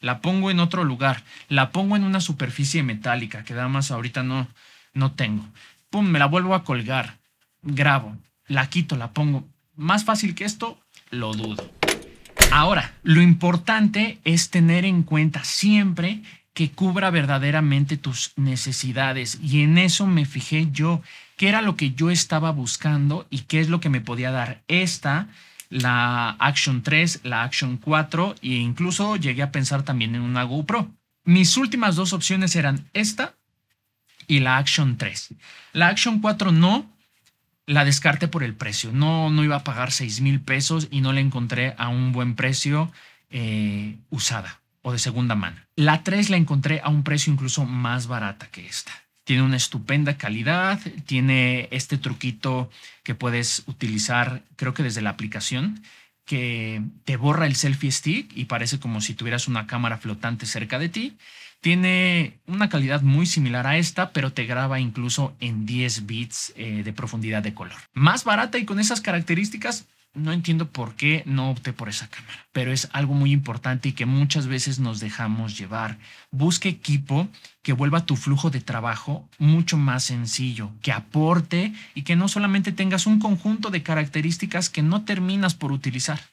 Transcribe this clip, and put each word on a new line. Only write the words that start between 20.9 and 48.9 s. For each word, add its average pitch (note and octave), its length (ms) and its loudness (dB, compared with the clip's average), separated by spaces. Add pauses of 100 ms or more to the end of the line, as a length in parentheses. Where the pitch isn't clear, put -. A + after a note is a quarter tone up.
qué G3 120 2
era A3 140 2
lo G3+ 140 0
que C#3 160 -2
yo D#3+ 180 0
estaba D#3+ 400 0
buscando D3 800 0
y C3+ 100 -4
qué D#3 200 0
es D#3+ 80 2
lo E3+ 120 2
que E3 80 -2
me C3 120 2
podía A#2+ 300 -4
dar A#2+ 380 -4
esta, F3 600 0 (420)
la A#2+ 680 0
Action C#3 440 0
tres, E3 400 2
la A#2 220 -2
Action B2+ 340 -4
cuatro, D#3 640 0
e B2+ 140 -2
incluso F3 600 0
llegué C#3 260 -2
a C#3 100 -2
pensar C#3 320 0
también A#2 300 0
en A#2+ 60 -2
una B2 220 0
GoPro. D3 480 -2 (340)
Mis F3 320 6
últimas A#3 400 2
dos F3+ 160 0
opciones F#3 440 0
eran C#3 360 0
esta G#3+ 420 -2 (920)
y C#3+ 140 4
la B2+ 180 4
Action C#3 400 2
tres. - 340 -8 (400)
La E3 140 4
Action G#3+ 320 2
cuatro G#3+ 340 2
no, F3+ 320 6 (800)
la D3 200 4
descarté D3 420 2
por D#3+ 160 -2
el A2+ 120 -4
precio. A2 380 -6
No, D#3 380 2
no D3+ 140 4
iba D3 120 2
a C#3+ 80 -4
pagar B2+ 280 -4
seis A2+ 280 -4
mil C3+ 200 2
pesos C#3+ 500 -2
y C#3 100 -2
no C3 120 2
la C3+ 80 2
encontré B2 580 -2
a A#2+ 100 -4
un B2+ 240 0
buen B2 220 -2
precio, C#3+ 580 -2 (380)
eh, G#2+ 640 -4 (140)
usada G#2+ 500 -6 (220)
o B2 100 -4
de A#2+ 60 -2
segunda A#2+ 360 0
mano. F2 220 -2 (200)
La D#3 260 4
tres G3+ 280 0
la F#3+ 60 2
encontré D3+ 460 2
a C#3 60 -4
un D3 140 2
precio C#3+ 300 0
incluso C3+ 320 -2
más B2 420 -2
barata A2 420 -8
que F2 180 -18
esta. - 260 -12 (320)